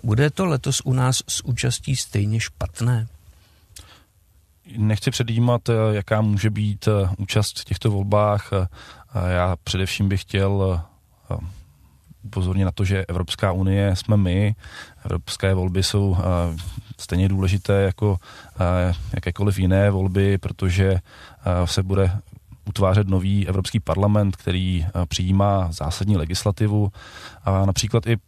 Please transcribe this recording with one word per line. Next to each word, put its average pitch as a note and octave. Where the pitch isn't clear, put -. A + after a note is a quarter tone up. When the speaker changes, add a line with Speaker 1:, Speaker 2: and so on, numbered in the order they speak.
Speaker 1:
Bude A#2
to F#3+
letos C3+
u C#3
nás B2+
s -
účastí B2+
stejně G#2+
špatné? A#2
Speaker 2:
Nechci G#2+
předjímat, A#2+
eh, A#2+
jaká G#2+
může G#2+
být, G#2
eh, G2+
účast -
v -
těchto -
volbách. G#2
Eh, F#2
já F2+
především F#2+
bych F#2+
chtěl, G2
eh, E2+
upozornit F#2+
na F2+
to, G2+
že F#2+
Evropská F2+
unie F#2+
jsme G#2+
my. G2+
Evropské F2
volby F#2
jsou, G2
eh, E2+
stejně F#2
důležité G2
jako, G2
eh, F2+
jakékoliv F#2+
jiné F#2+
volby, G2
protože, F#2+
eh, -
se -
bude F#2+
utvářet G2
nový G2
Evropský F#2+
parlament, G2+
který, F#2
eh, F2+
přijímá F#2+
zásadní F#2+
legislativu. G2+
A G2
například G2
i A2+